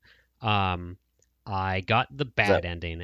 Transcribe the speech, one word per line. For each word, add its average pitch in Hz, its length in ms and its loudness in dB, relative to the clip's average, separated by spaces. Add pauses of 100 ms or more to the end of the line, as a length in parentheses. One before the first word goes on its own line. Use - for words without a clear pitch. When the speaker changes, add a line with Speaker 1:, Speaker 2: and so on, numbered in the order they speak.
(420)
Speaker 1:
Um, 92 560 0 (480)
I 95 360 -2
got 113 340 2
the 139 100 -2
bad 101 380 2
Speaker 2:
that - 20 -8
Speaker 1:
ending, 85 380 -6